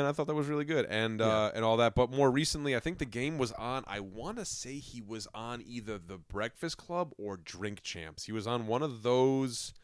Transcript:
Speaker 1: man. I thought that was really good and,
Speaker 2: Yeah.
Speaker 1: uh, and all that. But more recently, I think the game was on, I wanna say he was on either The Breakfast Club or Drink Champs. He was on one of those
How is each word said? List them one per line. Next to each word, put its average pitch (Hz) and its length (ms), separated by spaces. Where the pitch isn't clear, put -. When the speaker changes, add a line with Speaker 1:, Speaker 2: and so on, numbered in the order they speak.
Speaker 1:
man. 143 40
I 143 60
thought 147 160
that 156 80
was 147 120
really 147 180
good 147 240
and, 110 320
Speaker 2:
Yeah. 110 60
Speaker 1:
uh, 107 280
and 113 100
all 113 120
that. 117 180
But 123 160
more 135 180
recently, 143 460
I 117 40
think 170 200
the 151 60
game 127 320
was 120 160
on, 123 340
I 104 140
wanna 127 440
say - 300
he 123 260
was 104 320
on 117 320
either 113 320
The 92 200
Breakfast 110 600
Club 175 400
or 101 200
Drink 98 440
Champs. 78 440
He 107 80
was 107 120
on 117 220
one 123 160
of 123 180
those 127 720